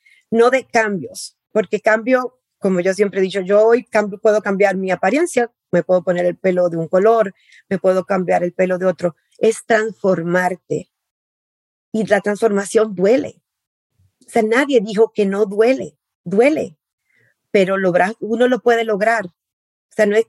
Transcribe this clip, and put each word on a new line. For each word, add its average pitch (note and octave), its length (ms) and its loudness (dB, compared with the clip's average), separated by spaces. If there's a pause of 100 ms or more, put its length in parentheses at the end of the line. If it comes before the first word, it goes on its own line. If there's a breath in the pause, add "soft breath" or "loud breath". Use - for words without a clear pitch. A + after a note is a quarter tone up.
(300 soft breath)
no A#3 220 4
de C4 140 -2
cambios, G3+ 720 -6 (140)
porque G#3 300 -2
cambio, A#3 580 0 (200)
como F#3+ 220 0
yo F#3+ 120 0
siempre G3 260 -2
he F#3+ 40 0
dicho, F#3+ 180 -4
yo G3+ 240 2
hoy A#3+ 180 2
cambio, G#3 360 -2
puedo G#3+ 220 2
cambiar G3 340 0
mi F#3+ 160 -4
apariencia, A#3+ 600 0 (200)
me F3 120 0
puedo F3+ 200 0
poner F3+ 220 -2
el F3 120 -2
pelo F3+ 320 0
de E3+ 80 -4
un E3 100 -4
color, G#3 460 2 (340 soft breath)
me F#3+ 120 -4
puedo F#3 260 0
cambiar F3+ 380 -2
el F3 100 -6
pelo F#3 240 -2
de F3+ 80 -6
otro, F3 300 -2 (240)
es - 260 -2
transformarte. F3+ 1300 -2 (1000)
Y A3 140 -2
la G3 160 2
transformación G3+ 720 -2
duele. G#3 480 0 (840)
O - 40 -20
sea, A#3 140 0
nadie B3 380 2
dijo G#3+ 320 0
que G#3 120 0
no G3 220 0
duele, A3 500 -2 (260)
duele, A#3 540 0 (720)
pero F#3+ 280 2
lograr, F#3 420 0
uno A3+ 280 0
lo B3+ 140 -2
puede A#3 220 2
lograr. G#3+ 420 -2
O - 720 -20
sea, G#3+ 100 2
no G#3 100 0
es A3+ 140 4